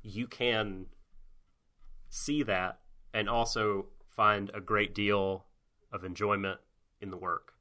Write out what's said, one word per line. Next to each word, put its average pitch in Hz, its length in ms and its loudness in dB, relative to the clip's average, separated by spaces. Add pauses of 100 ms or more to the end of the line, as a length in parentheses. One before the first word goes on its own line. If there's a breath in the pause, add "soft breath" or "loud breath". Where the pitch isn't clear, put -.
You 113 240 -6
can 107 600 0 (1200)
see 147 360 -2
that 92 360 0 (320)
and 107 160 0
also 110 580 2 (220)
find 104 460 4
a 104 60 -8
great 104 340 2
deal 98 520 2 (460)
of 95 120 -8
enjoyment 98 560 -2 (400)
in 98 100 -8
the 90 60 -8
work. 87 440 -6